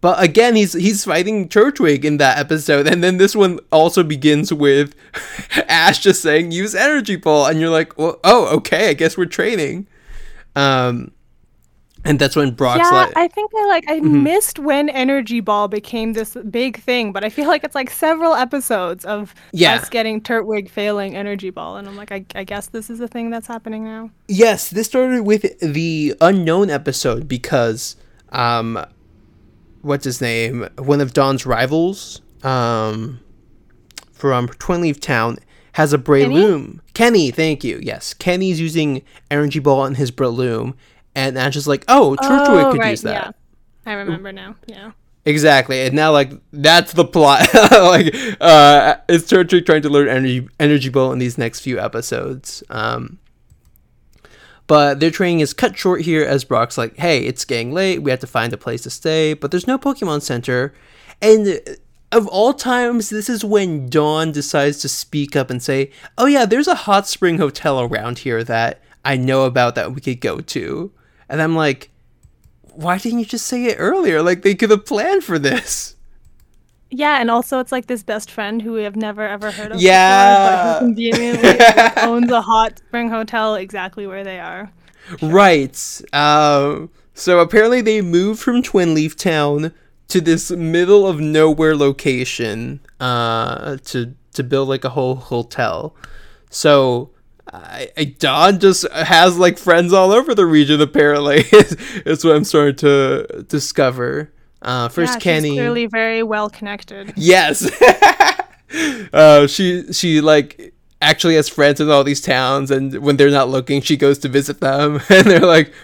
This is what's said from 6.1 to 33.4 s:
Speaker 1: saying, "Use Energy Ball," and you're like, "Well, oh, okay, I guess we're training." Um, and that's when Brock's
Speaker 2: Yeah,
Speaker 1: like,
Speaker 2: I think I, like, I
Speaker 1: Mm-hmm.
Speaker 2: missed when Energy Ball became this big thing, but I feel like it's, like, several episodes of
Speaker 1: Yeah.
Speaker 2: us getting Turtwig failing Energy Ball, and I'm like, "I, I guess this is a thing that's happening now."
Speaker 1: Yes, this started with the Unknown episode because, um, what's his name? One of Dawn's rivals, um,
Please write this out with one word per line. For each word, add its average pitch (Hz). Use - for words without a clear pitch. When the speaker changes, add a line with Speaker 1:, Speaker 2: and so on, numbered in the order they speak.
Speaker 1:
saying, 165
"Use 180
Energy 233
Ball," 151
and 156
you're 165
like, 160
"Well, 160
oh, 202
okay, 196
I 151
guess 160
we're 180
training." 185
Um, 127
and 147
that's 139
when 143
Brock's 123
Speaker 2:
Yeah, 349
Speaker 1:
like, 370
Speaker 2:
I 339
think 415
I, 415
like, 339
I 311
Speaker 1:
Mm-hmm. 294
Speaker 2:
missed 359
when 294
Energy 262
Ball 208
became 220
this 220
big 240
thing, 233
but 196
I 214
feel 285
like 302
it's, 302
like, 262
several 320
episodes 226
of 208
Speaker 1:
Yeah. 160
Speaker 2:
us -
getting 220
Turtwig 214
failing 202
Energy 202
Ball, 95
and 196
I'm 202
like, 208
"I, 190
I 196
guess 202
this 220
is 233
a 240
thing 233
that's 233
happening 220
now." 220
Speaker 1:
Yes, 208
this 214
started 254
with 208
the 156
Unknown 180
episode 139
because, 120
um, 117
what's 143
his 127
name? 117
One 143
of 131
Dawn's 135
rivals, 143
um, 117